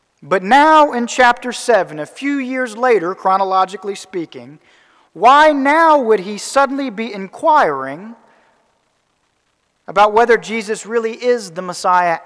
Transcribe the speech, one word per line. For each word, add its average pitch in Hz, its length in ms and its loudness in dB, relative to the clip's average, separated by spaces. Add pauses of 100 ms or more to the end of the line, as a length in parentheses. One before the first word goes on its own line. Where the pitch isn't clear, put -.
(220)
but 160 200 -2
now 294 500 4
in 240 140 -4
chapter 240 460 0
seven, 175 460 0
a 151 80 -10
few 285 300 -8
years 254 400 -6
later, 214 380 0
chronologically 190 800 -2
speaking, 151 640 -14 (540)
why 285 400 4
now 302 460 2
would 220 220 2
he 202 180 -10
suddenly 277 520 -2
be 226 220 -8
inquiring 214 1040 -2 (1700)
about 208 280 2
whether 233 240 4
Jesus 208 460 -8
really 226 380 -6
is 240 300 -2
the 175 100 -10
Messiah 180 640 0